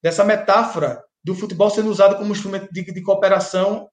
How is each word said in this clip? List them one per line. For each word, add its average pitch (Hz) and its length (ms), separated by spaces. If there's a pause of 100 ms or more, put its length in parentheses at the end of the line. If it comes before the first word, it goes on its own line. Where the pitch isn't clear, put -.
dessa 165 220
metáfora 202 760 (220)
do 180 120
futebol 196 360
sendo 214 200
usado 196 260
como 208 160
instrumento 196 400
de, 180 100
de 185 200
cooperação 196 920